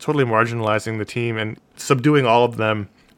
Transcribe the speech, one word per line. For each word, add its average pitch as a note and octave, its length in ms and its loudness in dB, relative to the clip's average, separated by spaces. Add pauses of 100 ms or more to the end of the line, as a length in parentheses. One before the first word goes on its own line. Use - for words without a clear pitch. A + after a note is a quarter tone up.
totally D3 240 0
marginalizing A2+ 720 0
the G#2 60 -6
team A#2 340 -6
and A2 200 -6 (180)
subduing C#3 500 2
all A#2+ 180 4
of A#2+ 120 -2
them G#2+ 320 -2 (300)